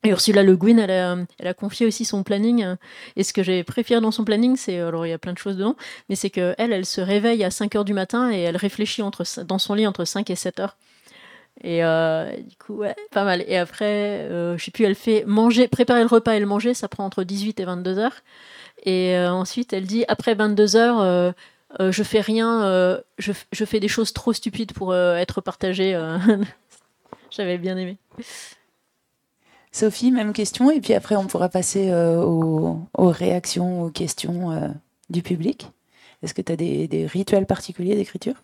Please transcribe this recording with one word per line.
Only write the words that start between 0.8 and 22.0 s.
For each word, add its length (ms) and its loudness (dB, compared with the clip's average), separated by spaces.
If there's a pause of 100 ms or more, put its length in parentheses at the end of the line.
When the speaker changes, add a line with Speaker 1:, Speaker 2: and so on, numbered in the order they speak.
Speaker 1:
a, 260 0 (220)
elle 80 -8
a 80 -6
confié 320 -2
aussi 180 -2
son 160 -2
planning, 420 2
euh, 120 -4 (400)
et 80 0
ce 100 -4
que 80 0
j'ai 220 0
préféré 360 0
dans 120 2
son 140 -2
planning, 320 2
c'est, 200 -6
alors, 300 -4
il 20 -4
y 40 -4
a 40 -6
plein 160 -8
de 60 -10
choses 180 -6
dedans, 180 0 (320)
mais 80 -2
c'est 140 -4
que 300 0
elle, 120 0
elle 140 -2
se 160 -4
réveille 420 2
à 60 0
cinq 260 -4
heures 80 2
du 120 -2
matin 360 -2
et 100 -2
elle 160 0
réfléchit 440 -4
entre... 220 -6 (200)
dans 140 -2
son 160 -2
lit 140 2
entre 180 -4
cinq 240 -6
et 60 -2
sept 240 -6
heures. 180 -6 (880)
Et, 200 0
euh, 540 2
du 200 -16
coup, 180 -14
ouais, 200 -6 (140)
pas 140 0
mal. 240 0
Et 100 0
après, 600 -2 (100)
euh, 300 -4
je 60 -8
sais 40 -10
plus, 160 0
elle 80 4
fait 320 0
manger, 420 4
préparer 340 4
le 60 4
repas 260 4
et 60 2
le 60 0
manger, 300 0
ça 120 -8
prend 160 -8
entre 200 -4
dix-huit 360 -6
et 60 -4
vingt-deux 320 -4
heures. 160 0 (680)
Et, 340 2
euh, 140 2
ensuite, 420 -4
elle 140 -4
dit, 200 0
après 280 0
vingt-deux 400 4
heures, 260 6
euh, 300 2 (480)
euh, 120 2
je 120 0